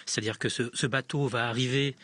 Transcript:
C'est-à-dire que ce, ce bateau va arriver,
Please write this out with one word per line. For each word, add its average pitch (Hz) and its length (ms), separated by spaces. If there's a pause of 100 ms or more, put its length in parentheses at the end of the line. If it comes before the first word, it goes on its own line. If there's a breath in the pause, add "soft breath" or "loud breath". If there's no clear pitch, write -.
C'est-à-dire 107 320
que 123 100
ce, 120 240
ce - 140
bateau 135 400
va 120 220
arriver, 127 560